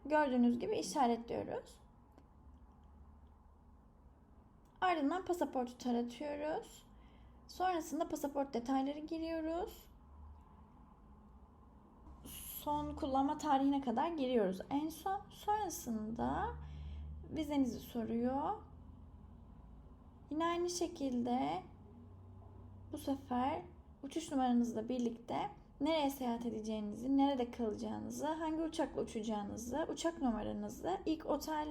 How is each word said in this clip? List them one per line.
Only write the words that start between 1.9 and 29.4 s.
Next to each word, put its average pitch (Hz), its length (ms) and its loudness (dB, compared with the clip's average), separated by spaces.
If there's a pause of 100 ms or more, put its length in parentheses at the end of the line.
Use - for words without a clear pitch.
Ardından 349 440 2
pasaportu 285 540 0
taratıyoruz. 294 1040 -2 (680)
Sonrasında 339 600 0
pasaport 277 460 0
detayları 269 440 0
giriyoruz. 320 840 -2 (2750)
Son 294 320 0
kullanma 277 440 2
tarihine 277 420 4
kadar 269 280 2
giriyoruz 247 500 4 (120)
en 294 180 0
son. 392 320 -2 (100)
Sonrasında 262 1120 0 (840)
vizenizi 285 480 2
soruyor. 247 720 0 (1800)
Yine 311 140 2
aynı 349 260 2
şekilde 277 920 0 (1300)
bu 294 60 -4
sefer 269 600 0 (440)
uçuş 311 280 -6
numaranızla 240 580 4
birlikte 240 480 -2 (440)
nereye 294 300 4
seyahat 240 360 -2
edeceğinizi, 220 680 0
nerede 269 340 6
kalacağınızı, 220 760 -2
hangi 320 360 0
uçakla 320 400 0
uçacağınızı, 220 880 -2